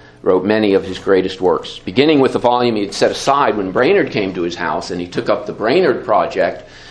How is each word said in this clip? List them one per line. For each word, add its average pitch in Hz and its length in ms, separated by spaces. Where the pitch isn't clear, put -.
Wrote 92 220
many 107 300
of 92 80
his 92 160
greatest 92 420
works, 87 380
beginning 139 400
with 127 140
the 104 80
volume 123 340
he 104 80
had 98 120
set - 180
aside 135 440
when 95 140
Brainerd 143 400
came 95 240
to 90 80
his 85 140
house, 82 340
and 90 100
he 87 60
took - 220
up - 180
the - 60
Brainerd 127 520
Project. 90 600